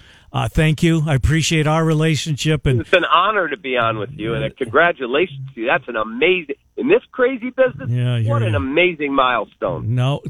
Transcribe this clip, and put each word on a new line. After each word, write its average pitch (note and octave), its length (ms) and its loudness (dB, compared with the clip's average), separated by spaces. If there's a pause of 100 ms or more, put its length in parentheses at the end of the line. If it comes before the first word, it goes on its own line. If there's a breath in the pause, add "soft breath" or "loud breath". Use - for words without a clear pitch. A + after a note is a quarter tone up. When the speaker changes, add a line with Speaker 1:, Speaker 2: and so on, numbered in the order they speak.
(300 soft breath)
Speaker 1:
Uh, B2+ 160 -2
thank D#3 360 2
you. E3 240 4
I D#3 80 0
appreciate D3+ 520 2
our D#3+ 200 2
relationship. D#3 800 0
And B2 160 2
Speaker 2:
It's - 100 -8
an E3+ 140 4
honor F3 420 2
to C#3 80 -6
be B2+ 220 -4
on A2+ 200 2
with G#2 140 -8
you, A2 220 -4
and A2 100 -4
a A2 60 -4
congratulations C#3 1040 -2
to A#2 80 -10
you. A2+ 60 -4
That's D3+ 200 -2
an A#2 80 -6
amazing, C#3 600 -2 (200)
in A#2 120 -2
this G#3 120 4 (120)
crazy B3 360 -2
business, B3+ 400 -2
Speaker 1:
Yeah, B2 280 -2
Speaker 2:
what A#2 60 -2
Speaker 1:
you're A2+ 200 0
Speaker 2:
an A2+ 120 -2
amazing D3 600 0
milestone. A2+ 800 -2
Speaker 1:
No, B2+ 360 -2